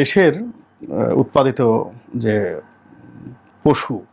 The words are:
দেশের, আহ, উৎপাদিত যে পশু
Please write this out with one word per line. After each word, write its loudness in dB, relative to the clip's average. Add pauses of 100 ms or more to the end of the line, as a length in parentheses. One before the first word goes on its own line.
দেশের, 4
আহ, -4
উৎপাদিত 0 (640)
যে 0 (1300)
পশু 0 (160)